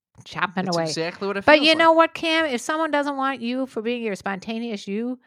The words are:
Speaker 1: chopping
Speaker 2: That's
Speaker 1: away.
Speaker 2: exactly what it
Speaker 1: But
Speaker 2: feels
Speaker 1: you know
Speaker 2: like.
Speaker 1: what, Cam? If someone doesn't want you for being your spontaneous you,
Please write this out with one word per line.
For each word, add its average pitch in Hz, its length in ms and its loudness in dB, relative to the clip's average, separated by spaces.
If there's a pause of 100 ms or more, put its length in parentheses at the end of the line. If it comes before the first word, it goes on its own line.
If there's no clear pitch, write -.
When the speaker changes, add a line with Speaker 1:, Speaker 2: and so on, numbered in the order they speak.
(240)
Speaker 1:
chopping 175 400 -4
Speaker 2:
That's 180 120 -2
Speaker 1:
away. 165 100 0
Speaker 2:
exactly 165 420 -6
what 196 80 -4
it 196 80 -8
Speaker 1:
But 294 120 8
Speaker 2:
feels 302 120 4
Speaker 1:
you 320 80 6
know 330 140 6
Speaker 2:
like. 330 60 6
Speaker 1:
what, 330 180 4
Cam? 320 320 0
If 247 140 -2
someone 311 300 -2
doesn't 285 260 -2
want 269 240 -4
you 254 260 -4
for 233 160 -8
being 233 200 -4
your 214 140 -4
spontaneous 214 720 -8
you, 240 380 -6